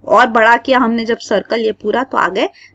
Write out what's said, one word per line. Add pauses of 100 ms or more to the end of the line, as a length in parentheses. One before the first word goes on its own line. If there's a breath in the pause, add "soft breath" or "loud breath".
और
बड़ा
किया
हमने
जब
सर्कल
ये
पूरा,
तो
आ
गए (260 soft breath)